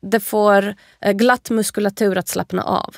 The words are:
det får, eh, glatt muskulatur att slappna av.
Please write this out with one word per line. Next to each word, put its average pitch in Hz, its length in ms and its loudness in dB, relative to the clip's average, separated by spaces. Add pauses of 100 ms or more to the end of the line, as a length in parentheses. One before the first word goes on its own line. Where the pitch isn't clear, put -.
det 196 180 0
får, 208 560 2 (260)
eh, 202 120 0
glatt 240 360 0
muskulatur 208 680 -2
att 175 100 -6
slappna 180 360 -4
av. - 340 -4